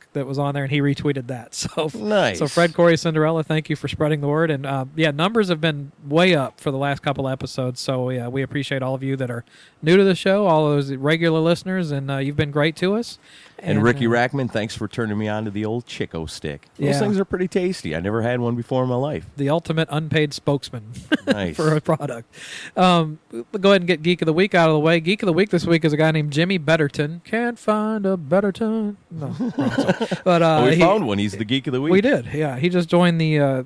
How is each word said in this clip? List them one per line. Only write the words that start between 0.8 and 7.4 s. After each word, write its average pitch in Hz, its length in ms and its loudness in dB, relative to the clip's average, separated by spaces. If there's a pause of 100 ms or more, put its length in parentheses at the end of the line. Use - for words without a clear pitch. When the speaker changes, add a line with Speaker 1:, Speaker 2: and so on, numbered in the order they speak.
Speaker 1:
that. 120 300 -12
<laughs> - 100 -6 (100)
So, 156 200 -2
Speaker 2:
Nice. 190 420 0
Speaker 1:
so 151 100 -2
Fred 170 280 2
Corey 170 220 6
Cinderella, 156 460 0
thank 156 240 -2
you 151 80 -2
for - 120 -8
spreading 151 340 -2
the 143 60 -2
word. 156 240 2
And, 139 160 -4
uh, 135 180 -4 (100)
yeah, 156 140 2
numbers 185 400 0
have 160 100 0
been 147 320 -2 (160)
way 170 280 4
up 131 240 -2
for 151 100 -4
the 135 80 -4
last 139 240 -2
couple 135 260 -4
episodes, 131 540 -6